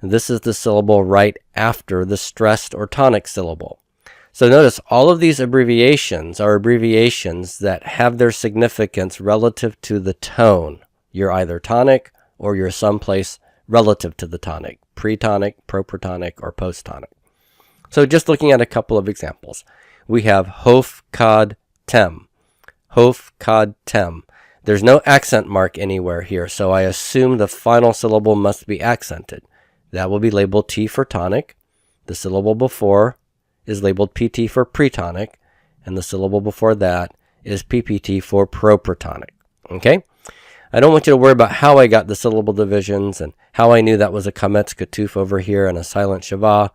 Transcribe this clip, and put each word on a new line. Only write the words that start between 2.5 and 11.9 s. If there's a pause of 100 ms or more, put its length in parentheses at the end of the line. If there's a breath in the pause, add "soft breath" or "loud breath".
or
tonic
syllable. (520 soft breath)
So
notice (120)
all
of
these
abbreviations
are
abbreviations
that
have
their
significance
relative
to
the
tone. (300)
You're
either
tonic (260)